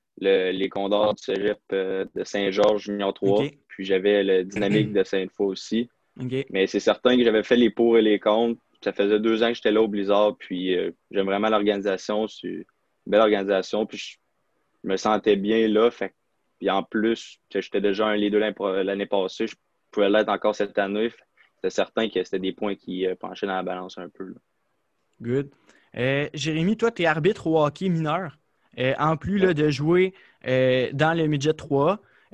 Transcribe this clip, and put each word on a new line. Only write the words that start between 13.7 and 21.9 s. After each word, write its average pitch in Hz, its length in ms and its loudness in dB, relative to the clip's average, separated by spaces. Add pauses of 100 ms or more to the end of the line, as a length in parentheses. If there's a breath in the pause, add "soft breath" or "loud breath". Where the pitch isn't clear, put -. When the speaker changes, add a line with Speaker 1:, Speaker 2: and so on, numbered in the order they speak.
Speaker 1:
puis - 120 -14
je - 920 -18
me 95 100 0
sentais 107 380 2
bien 110 320 2
là. 107 220 4
Fait, - 220 -10 (460)
puis 95 120 -2
en 98 120 0
plus, 110 560 -4 (100)
tu - 100 -8
sais, 95 40 -2
j'étais - 180 -4
déjà 101 260 0
un 107 80 0
leader 104 260 0
l'année 107 120 -2
pro-, 98 300 -2
l'année 98 240 -2
passée. 101 400 -2
Je - 80 -12 (360)
pouvais 101 200 2
l'être 107 180 4
encore 104 260 0
cette 101 240 -4
année. 104 300 -2
Fait, - 160 -12 (320 soft breath)
c'était 92 140 -4
certain 107 400 -2